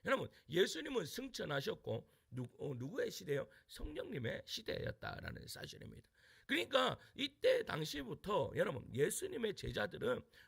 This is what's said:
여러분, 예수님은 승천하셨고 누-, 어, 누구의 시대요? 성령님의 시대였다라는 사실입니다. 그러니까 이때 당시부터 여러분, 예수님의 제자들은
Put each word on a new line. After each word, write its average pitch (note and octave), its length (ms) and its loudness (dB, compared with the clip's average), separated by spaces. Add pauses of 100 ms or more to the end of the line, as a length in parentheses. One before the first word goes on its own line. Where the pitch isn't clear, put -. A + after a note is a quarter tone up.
여러분, A#3 240 2 (200)
예수님은 B3+ 560 2
승천하셨고 D#3+ 1000 -2 (240)
누-, B2 180 -4 (100)
어, C#3+ 160 -2
누구의 C3+ 360 -2
시대요? D3 360 -2 (200)
성령님의 D3+ 800 -4
시대였다라는 - 1040 -4
사실입니다. - 600 -12 (380)
그러니까 C4 520 4 (180)
이때 A#4 480 4
당시부터 E3+ 920 0
여러분, D#3 380 2
예수님의 F#3+ 640 2
제자들은 A2+ 640 0 (260)